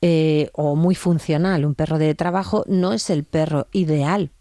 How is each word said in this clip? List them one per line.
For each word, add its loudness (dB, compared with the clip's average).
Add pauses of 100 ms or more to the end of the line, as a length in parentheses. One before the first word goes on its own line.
eh, 2
o 0
muy 2
funcional, 0
un 0
perro -2
de 2
trabajo, -2
no 0
es -6
el 0
perro -2
ideal 0